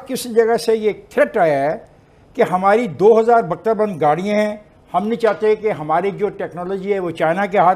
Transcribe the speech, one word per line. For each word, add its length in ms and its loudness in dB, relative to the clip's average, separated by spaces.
किसी 220 -8
जगह 280 2
से 180 0
ये 380 -4
थ्रेट 240 0
आया 340 2
है 140 -10
कि 60 0
हमारी 460 2
दो 320 4
हज़ार 240 4
बख्तरबंद 540 -4
गाड़ियाँ 400 0
हैं, 320 -4
हम 140 -2
नहीं 100 -2
चाहते 380 0
कि 140 -2
हमारी 420 -2
जो 180 -4
टेक्नोलॉजी 600 -8
है 100 -2
वो 120 -4
चाइना 340 0
के 120 -2
हाथ 180 6